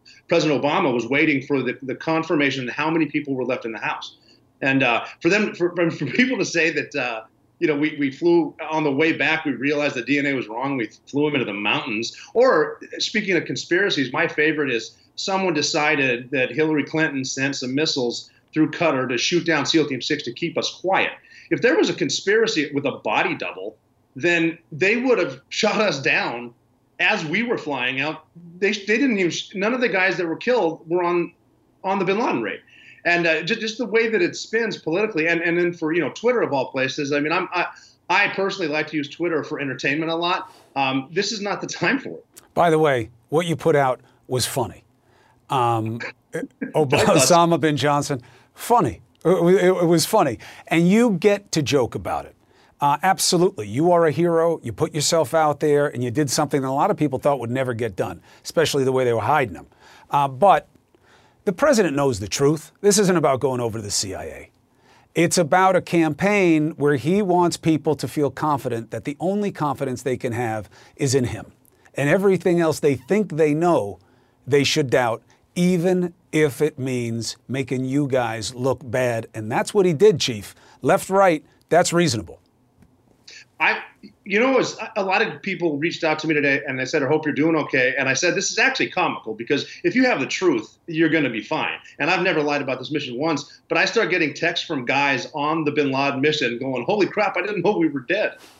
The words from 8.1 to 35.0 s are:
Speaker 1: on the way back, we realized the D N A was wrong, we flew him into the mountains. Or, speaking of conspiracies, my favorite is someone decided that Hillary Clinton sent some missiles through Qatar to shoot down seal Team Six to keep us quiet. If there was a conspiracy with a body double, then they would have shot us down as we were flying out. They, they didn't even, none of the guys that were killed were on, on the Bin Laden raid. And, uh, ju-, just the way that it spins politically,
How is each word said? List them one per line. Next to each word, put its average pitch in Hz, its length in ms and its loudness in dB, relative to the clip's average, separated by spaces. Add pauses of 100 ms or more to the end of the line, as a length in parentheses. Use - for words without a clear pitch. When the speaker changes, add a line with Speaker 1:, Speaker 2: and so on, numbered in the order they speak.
Speaker 1:
on 156 120 0
the 147 80 2
way 156 220 2
back, 151 320 0
we 147 60 0
realized 143 440 0
the 127 60 -6
D 139 160 0
N 143 80 0
A 139 80 0
was 120 140 -4
wrong, 131 300 -4
we 113 120 -4 (180)
flew 147 200 0
him 147 80 -2
into 123 100 0
the 104 80 -8
mountains. 113 640 -4 (160)
Or, 196 460 2 (180)
speaking 202 400 -2
of - 80 -2
conspiracies, 160 640 -2
my 160 160 0
favorite 151 440 0
is 113 240 -6 (200)
someone 190 380 -2
decided 143 800 0
that 127 200 0
Hillary 156 340 0
Clinton 139 400 -2
sent 135 300 -4
some 127 200 -6
missiles 135 560 -2 (220)
through 151 180 2
Qatar 139 380 0
to 123 80 -2
shoot 170 280 0
down 151 200 0
seal 147 200 2
Team 131 160 -6
Six 147 220 -4
to 120 100 -8
keep - 240 -6
us - 160 -4
quiet. 151 380 0 (400)
If 139 100 -2
there 285 160 4
was 311 120 4
a 165 40 -2
conspiracy 175 800 0
with 139 120 -2
a 127 60 0
body 135 440 -2
double, 92 420 -10 (380)
then 165 420 0 (140)
they 185 260 0
would 247 220 0
have 143 200 -4 (100)
shot 208 320 0
us 170 200 0
down 139 520 -2 (460)
as 180 260 0
we 180 180 -2
were 233 140 -2
flying 131 440 -4
out. 151 240 -6 (320)
They, 196 140 0
they 214 260 0
didn't 247 220 2
even, 175 120 2 (240)
none 208 180 0
of 247 80 -2
the 247 80 2
guys 185 280 0
that 175 100 -2
were 160 80 -2
killed 208 540 0
were 175 140 0
on, 175 300 0 (500)
on 196 160 -2
the 190 60 0
Bin 196 140 0
Laden 185 220 0
raid. 95 200 -6 (440)
And, 170 220 2
uh, 160 160 0
ju-, 190 120 -2
just 220 220 -8
the 247 80 -4
way 226 240 0
that 214 120 0
it 165 140 0
spins 220 420 -4
politically, 165 500 -2